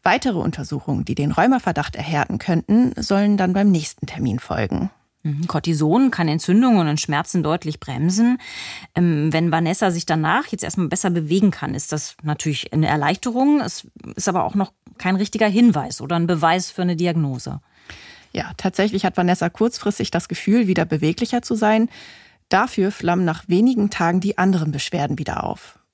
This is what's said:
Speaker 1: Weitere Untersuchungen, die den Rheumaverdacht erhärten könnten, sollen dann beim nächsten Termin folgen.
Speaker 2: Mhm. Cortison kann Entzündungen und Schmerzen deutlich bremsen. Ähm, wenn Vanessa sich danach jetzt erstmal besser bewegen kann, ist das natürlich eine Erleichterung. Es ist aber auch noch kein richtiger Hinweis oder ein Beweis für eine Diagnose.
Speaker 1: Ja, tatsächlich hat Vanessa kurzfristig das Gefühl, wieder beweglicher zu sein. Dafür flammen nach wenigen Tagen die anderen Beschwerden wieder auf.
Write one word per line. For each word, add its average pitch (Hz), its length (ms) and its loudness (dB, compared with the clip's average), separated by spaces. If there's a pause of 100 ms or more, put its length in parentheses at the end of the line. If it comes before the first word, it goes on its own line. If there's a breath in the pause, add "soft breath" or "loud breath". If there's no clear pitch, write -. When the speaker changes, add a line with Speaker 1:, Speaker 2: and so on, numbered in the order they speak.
Speaker 1:
Weitere 214 360 2
Untersuchungen, 143 680 -4
die - 100 -4
den 147 160 0
Rheumaverdacht 190 640 0
erhärten 147 440 -4
könnten, 208 640 2
sollen 202 360 2
dann 185 160 0
beim 202 180 4
nächsten 156 360 -2
Termin 131 340 -4
folgen. - 500 -4 (340)
Speaker 2:
Mhm. 151 240 -4
Cortison 160 600 2
kann 165 180 0
Entzündungen 185 580 4
und 151 140 0
Schmerzen 160 420 -2
deutlich 151 380 -2
bremsen. 185 580 0 (560 loud breath)
Ähm, 160 380 2
wenn 165 180 2
Vanessa 170 400 0
sich 170 160 -4
danach 160 420 0
jetzt - 140 -8
erstmal 165 260 -2
besser 185 220 -2
bewegen 175 400 2
kann, - 240 -4
ist - 180 -8
das - 300 -6
natürlich 151 500 -4
eine 156 140 2
Erleichterung. 233 720 2
Es - 280 -6 (260)
ist - 140 -4
aber 180 160 2
auch - 100 -4
noch 196 180 -2 (260)
kein 185 180 0
richtiger 214 320 0
Hinweis 196 520 4
oder 147 160 -2
ein 170 100 2
Beweis 170 440 2
für 185 120 -6
eine 175 120 0
Diagnose. 156 640 -2 (720 loud breath)
Speaker 1:
Ja, - 260 -6
tatsächlich 196 460 -2
hat 185 120 -2
Vanessa 180 320 0
kurzfristig - 600 -2
das - 180 -4
Gefühl, 208 380 0
wieder 170 180 2
beweglicher 165 560 -2
zu - 140 -6
sein. 220 340 2 (640 loud breath)
Dafür 202 420 0
flammen 175 320 0
nach 160 240 -2
wenigen 208 400 4
Tagen 175 320 0
die 196 160 -2
anderen 180 360 2
Beschwerden 143 460 -4
wieder - 260 -6
auf. - 340 -10 (160)